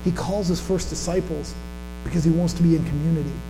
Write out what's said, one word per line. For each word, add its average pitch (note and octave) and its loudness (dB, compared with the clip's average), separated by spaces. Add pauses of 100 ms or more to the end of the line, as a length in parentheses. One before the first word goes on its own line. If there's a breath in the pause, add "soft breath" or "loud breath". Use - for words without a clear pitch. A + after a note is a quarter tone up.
He F3+ 2
calls F#3+ -2
his E3+ 2
first F#3 -2
disciples E3 -4 (500)
because E3 0
he E3 6
wants E3+ 2
to E3+ 2
be E3 8
in D3+ 2
community. D3+ 0 (120)